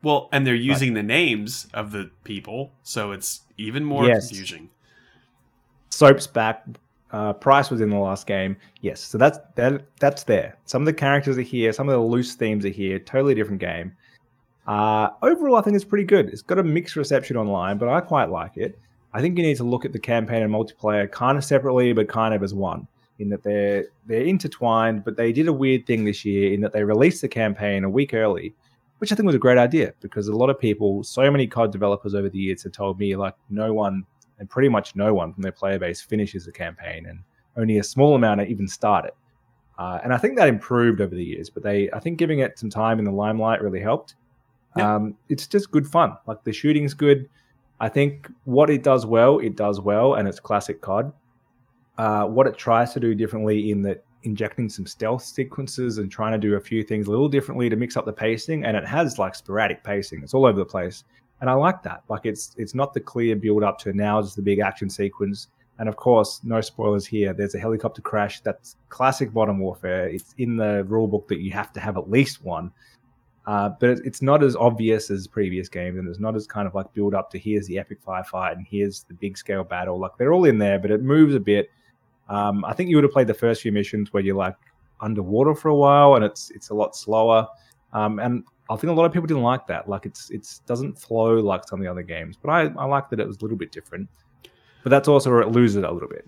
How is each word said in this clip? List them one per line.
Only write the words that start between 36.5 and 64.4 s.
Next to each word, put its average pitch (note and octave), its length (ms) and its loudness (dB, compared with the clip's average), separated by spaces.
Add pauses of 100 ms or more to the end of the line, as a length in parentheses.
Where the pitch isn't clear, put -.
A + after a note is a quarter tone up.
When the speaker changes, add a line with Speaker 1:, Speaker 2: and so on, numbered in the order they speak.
Speaker 2:
campaign, E2+ 540 -14
and F2 140 -18 (360)
only A2 220 2
a G2+ 60 2
small C#3+ 320 4
amount G#2+ 260 2
even G2+ 260 -4
start G2 380 0
it. - 100 -12 (640)
Uh, F2+ 240 -8
and B2 100 0
I B2 40 0
think B3 180 0
that F#3 140 6
improved A#2 500 2
over F2+ 160 -4
the F2+ 80 -6
years, D#2+ 260 -10
but - 140 -14
they, G2+ 280 0
I A2+ 100 -8
think E3 180 -6
giving D#3 200 0
it B2+ 200 -2
some A2 100 -8
time A2 300 0
in G#2 60 0
the G2 60 -2
limelight A2 500 0
really F#2+ 180 -4
helped. A2 360 -4 (600)
Speaker 1:
Yeah. G#2 200 2
Speaker 2:
Um, G#2 200 -4 (120)
it's C#3 200 -6
just G3+ 240 -2
good D3 160 2
fun. D3 300 2 (100)
Like, A2 160 -10
the A2+ 100 -6
shooting's D3 400 0
good. C#3+ 340 4 (520)
I A2+ 100 -2
think C#3+ 400 0 (140)
what C#3 260 4
it C#3 140 2
does B2+ 240 4
well, A#2 320 6
it G2+ 160 -4
does G#2 260 -2
well, G#2+ 340 4
and G#2 120 0
it's F#2+ 120 -6
classic - 420 -4
cod. A2+ 300 -4 (840)
Uh, G#2+ 280 0
what A#2 200 4
it A#2+ 140 -4
tries A2+ 340 2
to C#3 60 -6
do A2+ 160 0
differently G#2+ 560 -2
in G2+ 120 0
that G2 200 -4 (180)
injecting G#2+ 480 -6
some G2 160 -12
stealth A2+ 380 -6
sequences B2+ 720 -8
and G2+ 140 -6
trying A2 220 -4
to A2 40 -2
do G#2 180 0
a G2 40 -2
few A2 240 -4
things G#2+ 240 -4
a - 20 -6
little C3 200 2
differently B2 400 -2
to A2+ 60 0
mix A#2 220 -4
up - 80 -4
the G#2+ 80 -8
pacing, A2+ 520 -4
and A2 120 -2
it - 80 -4
has, C#3+ 320 -2
like, F#2+ 160 -2
sporadic G2 500 -4
pacing. G2 380 -6
It's C#2+ 140 -8
all C3+ 100 6
over G#2 140 6
the F2+ 60 -2
place. F2+ 380 -8 (360)
And C3 100 -2
I B2+ 40 2
like E3+ 300 2
that. - 260 -12
Like, G#2+ 160 -6
it's, - 320 -8
it's A2 180 -8
not C#3 180 -2
the C3 60 -4
clear A#2 360 -2
build G#2 280 0
up G2 160 0
to G2 140 -6
now G#2 260 0
is G2 160 -6
the G2+ 60 -8